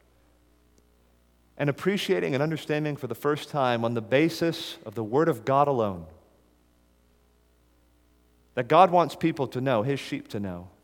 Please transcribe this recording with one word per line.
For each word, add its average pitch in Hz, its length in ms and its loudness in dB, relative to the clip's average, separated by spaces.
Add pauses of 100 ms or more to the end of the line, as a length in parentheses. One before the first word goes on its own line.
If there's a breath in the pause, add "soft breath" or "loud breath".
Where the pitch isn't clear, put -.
(1600)
and 147 140 0
appreciating 180 640 0
and 131 80 0
understanding 151 540 -4
for 135 100 -10
the 117 80 -6
first 147 340 -2
time 123 340 0
on 117 120 -2
the 117 80 -4
basis 160 840 0
of 104 100 -14
the 113 100 -4
Word 139 260 2
of 110 160 -4
God 139 220 4
alone, 104 360 0 (2500)
that 127 120 -4
God 170 220 8
wants 170 240 2
people 156 320 -2
to 127 160 -6
know, 127 200 2
his 135 180 -2
sheep - 280 -8
to 107 120 -8
know, 90 280 -8 (160)